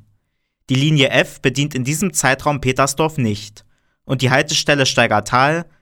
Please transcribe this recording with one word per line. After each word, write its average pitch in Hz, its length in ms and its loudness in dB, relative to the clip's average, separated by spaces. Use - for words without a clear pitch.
Die 131 60 0
Linie 139 360 2
F 139 280 0
bedient 139 340 -2
in 123 120 -4
diesem 156 280 -4
Zeitraum 139 460 0
Petersdorf 139 580 -2
nicht. 107 460 -4
Und 131 180 -4
die 127 100 2
Haltestelle 143 540 2
Steigertal, 127 800 0